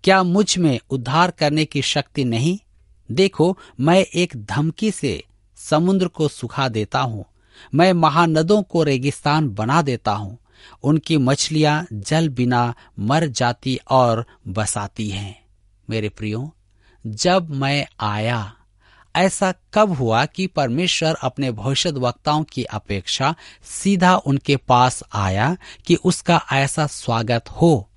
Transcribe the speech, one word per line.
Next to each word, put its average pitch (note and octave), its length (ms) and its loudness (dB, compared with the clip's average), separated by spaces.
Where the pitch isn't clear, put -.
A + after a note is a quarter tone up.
क्या F#3+ 200 4
मुझ F#3 340 2
में D3 220 2
उद्धार C3+ 420 0
करने D3+ 340 0
की C#3+ 160 -4
शक्ति - 420 -4
नहीं? C3 360 0
देखो, F3+ 460 0
मैं E3 200 4
एक F3 360 -2
धमकी D#3 560 -2
से A2 320 -6
समुद्र F3+ 500 0
को D#3 200 -2
सुखा C3 400 -4
देता A2 320 -4
हूँ, A2+ 260 -6
मैं F3+ 180 6
महानदों E3 680 2
को E3 200 0
रेगिस्तान C#3+ 680 0
बना A2+ 320 0
देता B2 300 -2
हूँ, G#2 260 -6
उनकी D3+ 340 2
मछलियाँ D3+ 760 0
जल D3+ 360 -2
बिना B2 460 0
मर D3 280 0
जाती B2 520 -4
और A#2+ 360 4
बसाती G#2 600 -6
हैं। G2 360 -10
मेरे G#2+ 200 -2
प्रियो, A2 460 -8
जब F3 420 0
मैं C#3 380 -2
आया, G#2+ 540 -4
ऐसा F#3 380 0
कब G#3+ 180 4
हुआ B2 340 2
कि F#3 220 -6
परमेश्वर D#3 760 -2
अपने C3 300 -4
भविष्यद्वक्ताओं C3+ 920 -2
की C3 200 -6
अपेक्षा G#2+ 720 -4
सीधा F#3 520 2
उनके C#3 400 0
पास B2 480 2
आया G2+ 440 0
कि E3+ 100 4
उसका - 560 0
ऐसा C#3 360 0
स्वागत A#2 600 -4
हो? D#3 480 2